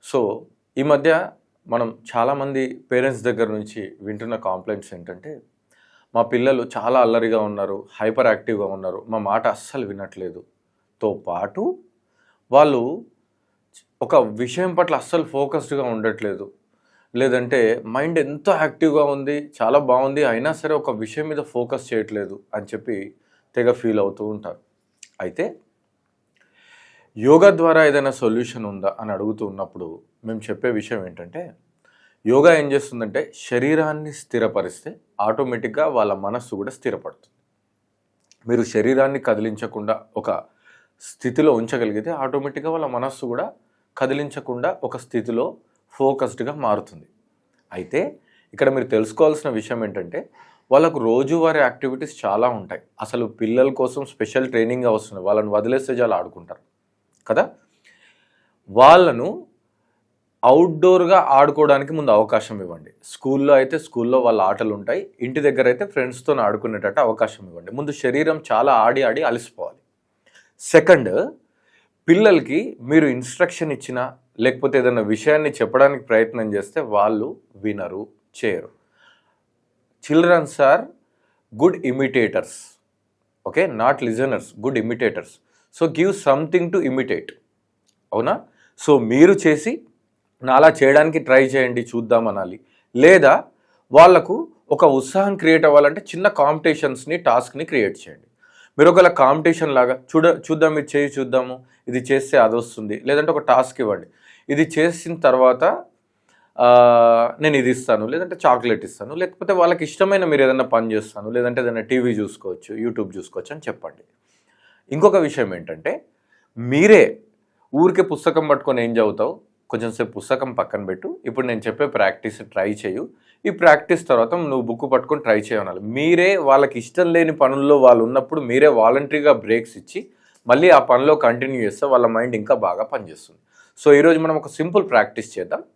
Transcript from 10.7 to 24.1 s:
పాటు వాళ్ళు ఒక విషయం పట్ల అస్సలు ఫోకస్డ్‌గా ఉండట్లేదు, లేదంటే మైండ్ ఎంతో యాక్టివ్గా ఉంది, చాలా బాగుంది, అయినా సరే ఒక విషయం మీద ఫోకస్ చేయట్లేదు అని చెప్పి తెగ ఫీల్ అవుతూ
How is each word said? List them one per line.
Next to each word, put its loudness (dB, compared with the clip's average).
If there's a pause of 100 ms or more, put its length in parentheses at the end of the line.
పాటు -6 (880)
వాళ్ళు 4 (1160)
ఒక -2 (280)
విషయం -4
పట్ల 0
అస్సలు -4 (120)
ఫోకస్డ్‌గా -4 (120)
ఉండట్లేదు, -6 (680)
లేదంటే 0 (160)
మైండ్ -2
ఎంతో -2 (100)
యాక్టివ్గా 0 (120)
ఉంది, -8 (100)
చాలా 2 (100)
బాగుంది, 0 (100)
అయినా -4
సరే -4
ఒక -6
విషయం -10
మీద -8 (120)
ఫోకస్ -6
చేయట్లేదు -6 (120)
అని -8
చెప్పి -10 (400)
తెగ 0 (120)
ఫీల్ 0
అవుతూ -10 (100)